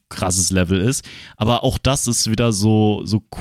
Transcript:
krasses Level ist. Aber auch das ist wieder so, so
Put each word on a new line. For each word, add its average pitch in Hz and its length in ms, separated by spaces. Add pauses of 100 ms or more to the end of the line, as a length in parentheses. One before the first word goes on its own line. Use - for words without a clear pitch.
krasses 90 420
Level 92 300
ist. 120 240 (320)
Aber 117 260
auch 127 160
das - 280
ist 113 240
wieder 117 220
so, 107 520
so 104 180 (180)